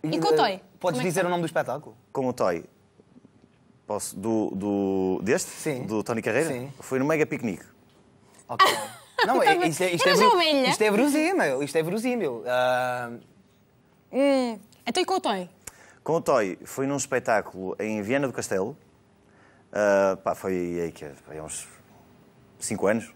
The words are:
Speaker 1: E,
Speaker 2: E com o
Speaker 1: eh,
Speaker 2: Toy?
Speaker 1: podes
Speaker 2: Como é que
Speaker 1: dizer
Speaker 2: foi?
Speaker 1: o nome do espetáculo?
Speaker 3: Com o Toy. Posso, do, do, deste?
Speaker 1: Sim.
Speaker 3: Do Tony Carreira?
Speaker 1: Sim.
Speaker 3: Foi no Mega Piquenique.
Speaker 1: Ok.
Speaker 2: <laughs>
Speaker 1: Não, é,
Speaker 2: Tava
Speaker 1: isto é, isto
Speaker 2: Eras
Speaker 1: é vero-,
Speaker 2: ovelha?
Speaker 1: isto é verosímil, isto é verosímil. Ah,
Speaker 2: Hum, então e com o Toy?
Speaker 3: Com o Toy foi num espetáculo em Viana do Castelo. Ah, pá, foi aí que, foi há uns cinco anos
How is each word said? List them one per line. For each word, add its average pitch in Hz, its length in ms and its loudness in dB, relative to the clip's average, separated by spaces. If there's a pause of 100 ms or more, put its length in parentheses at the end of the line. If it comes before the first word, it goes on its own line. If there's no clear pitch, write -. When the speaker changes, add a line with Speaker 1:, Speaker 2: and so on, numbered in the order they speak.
Speaker 1:
E, - 140 -2
Speaker 2:
E - 20 0
com - 100 2
o 466 40 6
Speaker 1:
eh, 466 40 6
Speaker 2:
Toy? 202 240 2 (200)
Speaker 1:
podes - 0 -
Speaker 2:
Como 185 200 0
é - 20 -4
que 180 60 0
Speaker 1:
dizer 175 120 0
Speaker 2:
foi? 175 60 2
Speaker 1:
o 175 40 0
nome 175 120 0
do 165 40 -2
espetáculo? 135 480 -4 (160)
Speaker 3:
Com 135 160 -2
o 123 60 0
Toy. 90 320 0 (1200)
Posso, - 300 -6
do, 107 380 0
do, 95 680 0
deste? 127 280 0
Speaker 1:
Sim. 131 340 -6
Speaker 3:
Do 107 200 -2
Tony 113 180 -4
Carreira? 127 260 0
Speaker 1:
Sim. 135 320 -8
Speaker 3:
Foi - 180 -4
no 131 60 0
Mega 151 220 2
Piquenique. 120 380 -6 (840)
Speaker 1:
Ok. 123 180 2
Speaker 2:
<laughs> - 600 -4
Speaker 1:
Não, - 160 2
é, - 120 4
Speaker 2:
Tava 359 120 2
Speaker 1:
isto 233 160 0
é, 370 80 2
isto 453 180 2
Speaker 2:
Eras 554 100 4
Speaker 1:
é - 60 6
vero-, 480 120 8
Speaker 2:
ovelha? 302 340 4
Speaker 1:
isto - 120 2
é 214 80 4
verosímil, 269 720 2
isto 143 140 -2
é 160 60 4
verosímil. 190 640 -2
Ah, 123 640 0 (1000)
Speaker 2:
Hum, 262 460 2 (260)
então 240 180 -2
e 339 40 0
com 381 80 0
o 359 60 0
Toy? 190 280 -4 (540)
Speaker 3:
Com 151 120 0
o 170 60 2
Toy 110 440 2
foi - 220 -6
num 143 100 -2
espetáculo 104 840 -2
em 107 240 -4
Viana 135 240 0
do 120 60 -4
Castelo. 110 440 -4 (960)
Ah, 98 520 4
pá, 92 100 0
foi 87 480 -4
aí 82 100 -4
que, 78 140 -16 (200)
foi 78 120 -14
há 78 60 -10
uns - 240 -12 (880)
cinco 101 280 -2
anos 98 300 0